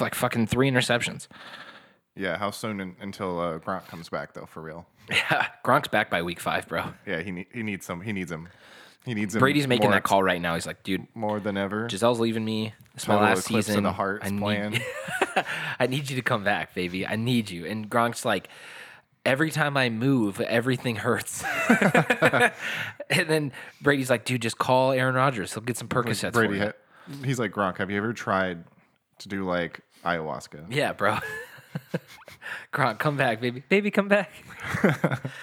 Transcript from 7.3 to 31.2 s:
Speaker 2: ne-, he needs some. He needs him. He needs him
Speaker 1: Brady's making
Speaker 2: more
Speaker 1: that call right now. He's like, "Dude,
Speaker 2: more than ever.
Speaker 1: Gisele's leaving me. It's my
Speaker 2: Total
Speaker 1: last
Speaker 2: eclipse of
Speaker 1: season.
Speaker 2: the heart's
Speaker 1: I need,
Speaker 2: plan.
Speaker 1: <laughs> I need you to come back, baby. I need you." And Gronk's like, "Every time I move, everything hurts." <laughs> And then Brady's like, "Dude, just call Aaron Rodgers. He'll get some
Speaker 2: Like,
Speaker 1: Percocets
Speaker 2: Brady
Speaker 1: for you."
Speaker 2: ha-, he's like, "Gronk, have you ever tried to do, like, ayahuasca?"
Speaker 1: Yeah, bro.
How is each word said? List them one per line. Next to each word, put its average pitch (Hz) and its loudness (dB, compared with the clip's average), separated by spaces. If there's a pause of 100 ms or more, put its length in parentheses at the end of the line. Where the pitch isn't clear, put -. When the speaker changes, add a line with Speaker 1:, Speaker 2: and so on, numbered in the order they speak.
Speaker 2:
ne-, 90 -10
he 117 -6
needs 101 -4
some. 87 -6
He 107 -6
needs 87 -4
him. 82 -8 (560)
He 208 -4
needs 208 -2
him 220 2
Speaker 1:
Brady's 143 4
making 123 4
Speaker 2:
more 101 6
Speaker 1:
that 95 4
call 98 6
right 90 4
now. 85 0
He's 82 -2
like, 80 -10
"Dude, 92 -2
Speaker 2:
more 107 -2
than 98 -2
ever. 104 -2
Speaker 1:
Gisele's 117 2
leaving 113 0
me. 110 -4 (220)
It's - -6
my 107 4
Speaker 2:
Total 107 6
Speaker 1:
last 95 2
Speaker 2:
eclipse 110 2
of 107 0
Speaker 1:
season. 104 4
Speaker 2:
the 92 2
heart's 98 -2
Speaker 1:
I 98 -2
need, 101 -2
Speaker 2:
plan. 104 0 (500)
Speaker 1:
<laughs> - -2
I 127 4
need 135 -4
you 139 -6
to 127 -2
come 110 0
back, 101 0
baby. 90 -2
I 110 -2
need 113 2
you." 85 -8
And 107 -6
Gronk's 117 0
like, 104 0 (800)
"Every 139 2
time 147 0
I 127 4
move, 113 2
everything 120 0
hurts." 110 -2 (260)
<laughs> 226 4 (580)
And 165 2
then 156 0 (280)
Brady's 139 4
like, 120 2
"Dude, 127 0
just 117 -2
call 131 4
Aaron 127 2
Rodgers. 127 2
He'll 113 -8
get 120 -2
some 120 -8
Speaker 2:
Like, 120 2
Speaker 1:
Percocets 104 0
Speaker 2:
Brady 107 4
Speaker 1:
for 104 4
you." 107 -2
Speaker 2:
ha-, - -16
he's 127 0
like, 104 0
"Gronk, 92 0
have 98 -2
you 101 -2
ever 110 0
tried 92 0 (560)
to - -16
do, 98 -4
like, 87 -2 (240)
ayahuasca?" 80 -4
Speaker 1:
Yeah, 123 0
bro. 101 2